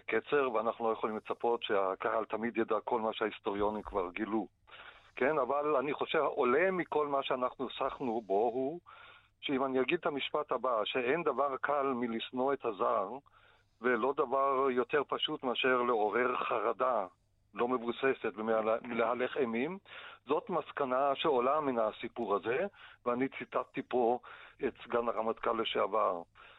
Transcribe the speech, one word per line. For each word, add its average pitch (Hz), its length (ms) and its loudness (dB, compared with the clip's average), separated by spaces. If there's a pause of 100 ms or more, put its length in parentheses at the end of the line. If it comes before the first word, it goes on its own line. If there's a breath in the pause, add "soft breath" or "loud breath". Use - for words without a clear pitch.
קצר, 131 460 0
ואנחנו 113 360 0
לא 110 40 2
יכולים 110 240 -2
לצפות 117 460 -2
שהקהל 104 600 0
תמיד 110 320 -4
ידע 110 280 0
כל 120 160 0
מה 110 120 0
שההיסטוריונים 104 720 -2
כבר 92 280 -4
גילו. 104 360 -2 (680 loud breath)
כן, 147 220 2
אבל 143 380 0
אני 131 180 0
חושב, 147 240 -2
עולה 143 520 4
מכל 151 360 0
מה 139 160 0
שאנחנו 127 460 -2
עסקנו 127 580 -2
בו 104 280 2
הוא, 135 260 -4 (600 loud breath)
שאם 135 240 0
אני 131 160 2
אגיד 147 200 2
את - 60 -2
המשפט 151 460 -2
הבא, 120 320 2
שאין 135 380 0
דבר 139 380 0
קל 143 260 0
מלשנוא 127 680 -2
את 135 120 -4
הזר, 113 440 0 (720 soft breath)
ולא 123 360 2
דבר 135 540 2
יותר 123 380 2
פשוט 147 340 -4
מאשר 127 400 2
לעורר 120 540 2
חרדה 117 720 0 (480)
לא 120 140 0
מבוססת 120 680 0
ומלהלך 113 1000 0
אימים, 135 420 -2 (480 loud breath)
זאת 160 240 -2
מסקנה 139 640 0
שעולה 139 460 2
מן 135 180 0
הסיפור 110 560 -2
הזה, 123 320 0 (400 loud breath)
ואני 123 220 0
ציטטתי 127 600 -6
פה 123 300 2 (480 loud breath)
את 113 80 -2 (100)
סגן 120 240 0
הרמטכ"ל 113 540 0
לשעבר. 101 600 0 (360 soft breath)